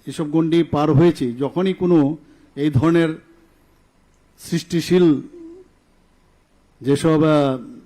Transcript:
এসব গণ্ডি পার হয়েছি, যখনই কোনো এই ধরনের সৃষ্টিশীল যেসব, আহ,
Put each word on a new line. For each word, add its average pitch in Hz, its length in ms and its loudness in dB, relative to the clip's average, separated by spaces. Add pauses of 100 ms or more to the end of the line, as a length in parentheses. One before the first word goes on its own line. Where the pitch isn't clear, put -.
এসব 147 260 -8
গণ্ডি 160 320 2
পার 151 280 -2
হয়েছি, 143 420 2
যখনই 165 400 -4
কোনো 165 440 0 (380)
এই 147 140 -2
ধরনের 160 520 0 (1160)
সৃষ্টিশীল 170 840 0 (1600)
যেসব, 151 420 0
আহ, 143 400 0 (220)